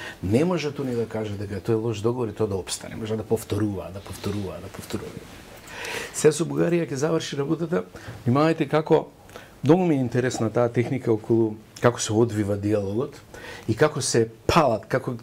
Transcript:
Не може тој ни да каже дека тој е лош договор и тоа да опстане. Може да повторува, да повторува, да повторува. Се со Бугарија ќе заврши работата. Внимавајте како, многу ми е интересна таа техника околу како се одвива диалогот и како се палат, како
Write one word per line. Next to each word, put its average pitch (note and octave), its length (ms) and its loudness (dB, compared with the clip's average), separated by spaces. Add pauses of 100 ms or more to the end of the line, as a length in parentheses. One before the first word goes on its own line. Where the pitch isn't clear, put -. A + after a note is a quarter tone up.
(220)
Не A2 220 4
може D#3 280 0
тој C#3 140 -6
ни B2 100 -2
да A2+ 100 -2
каже G#2+ 300 -6
дека G2 240 -6
тој A2+ 180 2
е A2 40 0
лош A2+ 180 -2
договор A#2+ 280 0
и G2 40 -6
тоа A2 160 0
да G2 80 -2
опстане. - 400 -8
Може A2 200 -4
да G#2+ 60 -6
повторува, G2+ 720 -2
да G2 60 -10
повторува, F#2+ 640 -6
да F#2+ 60 -14
повторува. - 420 -10 (1040)
Се D3+ 180 6
со D#3+ 140 -2
Бугарија E3 400 0
ќе C#3 80 -6
заврши D#3 420 -2
работата. D#3 480 -2 (420)
Внимавајте D3 440 4
како, D3+ 380 4 (560)
многу F3 200 6
ми D#3+ 120 4
е C3 40 2
интересна A#2+ 500 0
таа A#2+ 180 2
техника A#2+ 440 0
околу A2 420 2 (280)
како A#2+ 180 4
се - 140 -2
одвива G#2+ 420 2
диалогот G#2 640 -2 (500)
и A2+ 80 2
како D3+ 240 2
се A#2 280 2 (180)
палат, B2+ 400 4
како B2+ 360 -2